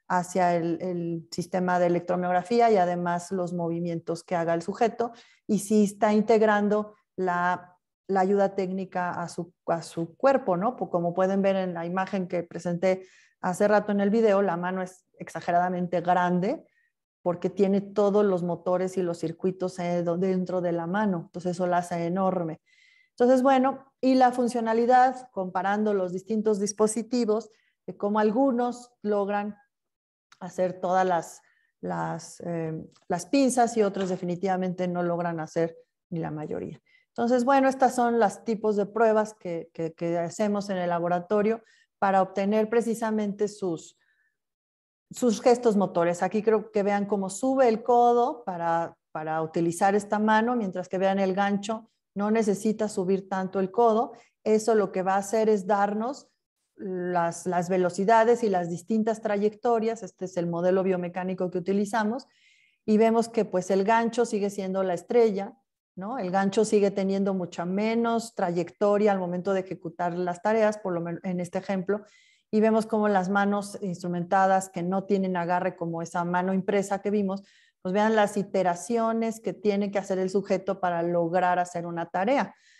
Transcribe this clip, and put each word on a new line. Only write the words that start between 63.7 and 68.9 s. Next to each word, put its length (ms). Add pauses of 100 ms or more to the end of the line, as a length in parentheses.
el 120
gancho 420
sigue 240
siendo 340
la 100
estrella, 640 (380)
¿no? 240
El 120
gancho 340
sigue 260
teniendo 420
mucha 320
menos 680
trayectoria 760